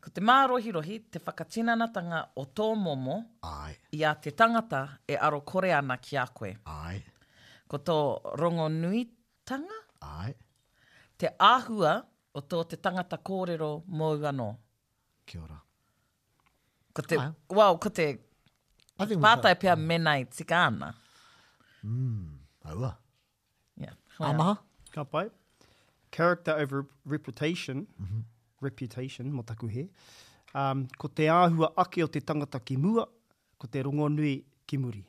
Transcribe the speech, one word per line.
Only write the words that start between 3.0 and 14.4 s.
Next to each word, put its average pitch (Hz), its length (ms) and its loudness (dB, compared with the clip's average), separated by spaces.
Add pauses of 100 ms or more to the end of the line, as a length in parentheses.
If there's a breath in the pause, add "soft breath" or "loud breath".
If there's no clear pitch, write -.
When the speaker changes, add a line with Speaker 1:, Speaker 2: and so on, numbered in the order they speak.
Speaker 2:
Ai. 80 340 -10 (160)
Speaker 1:
i 151 120 -4
a 151 100 2
te 151 160 -8
tangata 226 580 2 (180)
e 139 100 -2
aro 147 280 0
kore 185 320 0
ana 131 220 -2
ki - 180 -8
a 127 100 0
koe. 98 300 -12 (100)
Speaker 2:
Ai. 80 380 -8 (640 soft breath)
Speaker 1:
Ko 143 100 -8
tō 156 200 0 (420)
rongonuitanga? 175 1400 -4 (240)
Speaker 2:
Ai. 98 320 -10 (840 soft breath)
Speaker 1:
Te 170 80 0 (100)
āhua 214 600 6 (360)
o 143 60 -8
tō 165 280 -4
te 165 80 -10
tangata 180 420 -4
kōrero 165 680 -4
mō 156 300 -2 (180)
anō. 117 240 -4 (720)